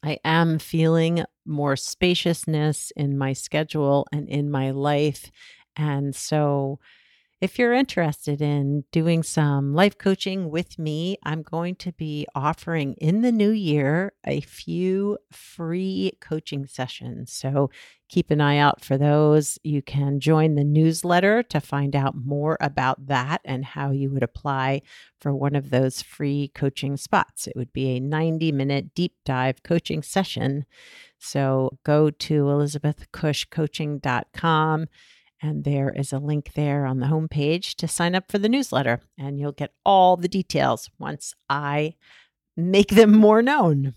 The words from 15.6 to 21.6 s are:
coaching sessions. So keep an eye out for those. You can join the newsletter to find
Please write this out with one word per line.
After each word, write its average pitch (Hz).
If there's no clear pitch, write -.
coaching 147
sessions. 123
So 139
keep -
an 151
eye 143
out 143
for 135
those. 151
You 147
can 139
join 156
the 143
newsletter 175
to -
find 139